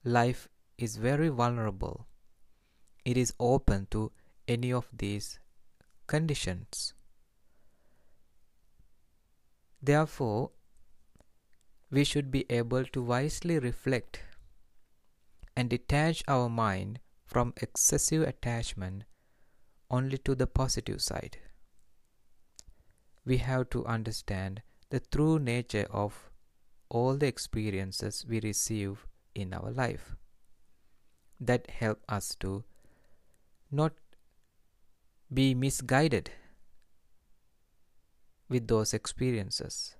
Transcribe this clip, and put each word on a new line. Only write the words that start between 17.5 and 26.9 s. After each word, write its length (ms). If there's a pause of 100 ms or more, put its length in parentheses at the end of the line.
excessive 600
attachment 840 (840)
only 280
to 160
the 120
positive 560
side. 340 (1900)
We 140
have 320
to 160
understand 760 (260)
the 120
true 380
nature 520
of 400 (580)
all 280